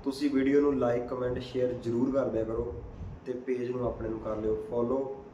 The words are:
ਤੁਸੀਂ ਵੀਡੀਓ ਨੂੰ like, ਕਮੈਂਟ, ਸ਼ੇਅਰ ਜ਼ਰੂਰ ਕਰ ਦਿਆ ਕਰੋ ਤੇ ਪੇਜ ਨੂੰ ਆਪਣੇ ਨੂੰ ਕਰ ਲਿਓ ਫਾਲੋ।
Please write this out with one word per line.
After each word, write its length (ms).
ਤੁਸੀਂ 260
ਵੀਡੀਓ 420
ਨੂੰ 0
like, 360
ਕਮੈਂਟ, 320
ਸ਼ੇਅਰ 340
ਜ਼ਰੂਰ 380
ਕਰ 140
ਦਿਆ 180
ਕਰੋ 400
ਤੇ 80
ਪੇਜ 380
ਨੂੰ 160
ਆਪਣੇ 220
ਨੂੰ 100
ਕਰ 160
ਲਿਓ 200
ਫਾਲੋ। 640